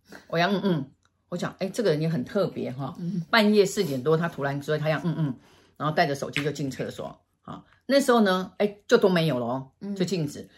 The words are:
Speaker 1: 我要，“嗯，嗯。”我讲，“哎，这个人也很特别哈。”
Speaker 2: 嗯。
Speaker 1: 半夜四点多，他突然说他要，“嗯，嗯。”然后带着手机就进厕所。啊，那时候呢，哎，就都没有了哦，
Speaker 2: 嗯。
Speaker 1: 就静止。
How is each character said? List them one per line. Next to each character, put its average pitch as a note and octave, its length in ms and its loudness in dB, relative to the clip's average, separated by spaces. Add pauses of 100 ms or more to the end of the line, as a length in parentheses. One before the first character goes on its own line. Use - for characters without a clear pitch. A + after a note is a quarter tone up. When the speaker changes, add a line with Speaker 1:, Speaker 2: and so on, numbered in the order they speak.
(280)
Speaker 1:
我 D#3+ 100 -4
要 F3 140 4
，“嗯， F#3 120 2
嗯。” E3 280 0 (360)
我 F3 80 -10
讲 E3+ 240 -6
，“哎， F#3+ 80 -2
这 G#3+ 160 -4
个 G3 60 4
人 D3+ 100 2
也 D#3+ 80 -2
很 E3 160 -2
特 F#3+ 240 0
别 A#2+ 240 -8
哈。” C3 300 -8
Speaker 2:
嗯。 F3 280 -4
Speaker 1:
半 G#3+ 240 4
夜 G3+ 120 6
四 G3 180 -2
点 C3+ 180 -4
多， D#3 140 2
他 E3 140 0
突 C#3 140 -8
然 C#3 200 -4
说 D3+ 140 -2
他 D3+ 100 -4
要 D3+ 160 0
，“嗯， E3 140 0
嗯。” C#3+ 180 -2 (400)
然 D3 140 -4
后 D3+ 40 -2
带 F3 120 2
着 C#3+ 80 0
手 C3+ 160 -6
机 C#3+ 140 -4
就 D3 80 -2
进 C#3+ 180 -6
厕 B2+ 220 -6
所。 - 280 -12 (220)
啊， - 220 -16 (240)
那 C#4 120 4
时 B3+ 120 4
候 A#3 100 6
呢， F#3 380 2
哎， G#3 180 -2 (100)
就 B3 80 6
都 A3 140 6
没 E3+ 160 2
有 B2+ 140 0
了 A#2+ 80 -2
哦， C3 240 -6 (100)
Speaker 2:
嗯。 G3 140 -10
Speaker 1:
就 F#3 100 -2
静 E3+ 220 -2
止。 - 200 -14 (100)